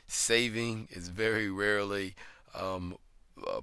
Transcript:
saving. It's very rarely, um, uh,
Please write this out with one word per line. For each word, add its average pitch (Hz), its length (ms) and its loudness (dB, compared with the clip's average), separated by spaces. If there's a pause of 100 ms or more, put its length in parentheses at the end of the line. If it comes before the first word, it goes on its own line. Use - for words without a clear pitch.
saving. 113 840 2
It's 87 180 -10
very 107 420 2
rarely, 101 640 2 (400)
um, 92 420 -4 (500)
uh, 50 160 -4